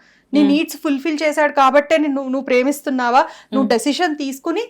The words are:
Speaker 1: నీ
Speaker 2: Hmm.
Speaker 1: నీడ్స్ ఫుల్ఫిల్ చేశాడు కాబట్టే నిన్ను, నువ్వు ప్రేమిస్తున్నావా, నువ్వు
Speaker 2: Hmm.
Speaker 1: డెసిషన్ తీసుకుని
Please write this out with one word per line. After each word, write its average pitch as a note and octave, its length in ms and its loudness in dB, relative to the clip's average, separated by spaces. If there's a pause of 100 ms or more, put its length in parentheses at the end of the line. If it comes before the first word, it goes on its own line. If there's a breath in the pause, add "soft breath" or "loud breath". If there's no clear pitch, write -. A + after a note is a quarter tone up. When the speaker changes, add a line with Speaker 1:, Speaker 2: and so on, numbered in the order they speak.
(320 soft breath)
Speaker 1:
నీ C#4+ 80 4
Speaker 2:
Hmm. C#4+ 80 6
Speaker 1:
నీడ్స్ D#4 280 0
ఫుల్ఫిల్ D4 460 -4
చేశాడు D4+ 300 0
కాబట్టే C#4+ 460 4
నిన్ను, C#4+ 240 -2
నువ్వు C4 180 -4
ప్రేమిస్తున్నావా, B3+ 800 0
నువ్వు - 400 -4
Speaker 2:
Hmm. B3+ 80 0
Speaker 1:
డెసిషన్ C#4+ 480 0
తీసుకుని D4+ 540 -6